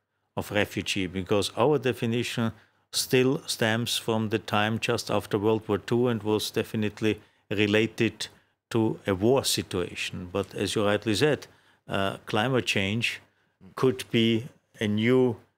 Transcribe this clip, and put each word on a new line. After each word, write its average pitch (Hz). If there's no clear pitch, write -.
of -
refugee? 101
Because 95
our 139
definition 117
still 131
stems 113
from 110
the 110
time 107
just 113
after 104
World 110
War 104
Two 120
and 110
was 107
definitely 107
related 107
to 113
a 101
war 110
situation. -
But 98
as 98
you 107
rightly 104
said, 131
uh, 98
climate 117
change 104
could 131
be 113
a 110
new 117